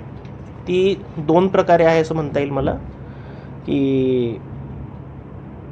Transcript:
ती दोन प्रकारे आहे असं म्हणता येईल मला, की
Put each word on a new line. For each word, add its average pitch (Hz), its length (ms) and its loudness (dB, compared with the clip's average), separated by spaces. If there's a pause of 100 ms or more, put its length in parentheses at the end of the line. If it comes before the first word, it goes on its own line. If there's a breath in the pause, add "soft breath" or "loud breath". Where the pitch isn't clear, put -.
(680)
ती 185 380 2 (120)
दोन 165 320 6
प्रकारे 175 360 6
आहे 165 160 6
असं 160 140 0
म्हणता 147 260 0
येईल 143 100 0
मला, 139 240 0 (920 loud breath)
की 131 760 2 (1300)